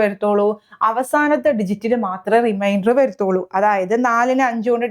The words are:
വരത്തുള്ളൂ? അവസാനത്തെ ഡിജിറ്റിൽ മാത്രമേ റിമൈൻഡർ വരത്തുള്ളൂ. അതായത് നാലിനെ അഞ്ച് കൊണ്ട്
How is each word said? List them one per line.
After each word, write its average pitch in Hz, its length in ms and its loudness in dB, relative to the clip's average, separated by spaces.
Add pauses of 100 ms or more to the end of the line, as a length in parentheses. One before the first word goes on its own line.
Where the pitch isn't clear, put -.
വരത്തുള്ളൂ? 202 460 0 (420)
അവസാനത്തെ 294 680 0
ഡിജിറ്റിൽ 208 360 -2 (120)
മാത്രമേ 196 340 0 (100)
റിമൈൻഡർ 202 400 0 (100)
വരത്തുള്ളൂ. 196 420 0 (160)
അതായത് 208 500 0
നാലിനെ 254 420 2
അഞ്ച് 233 200 -4
കൊണ്ട് 233 200 0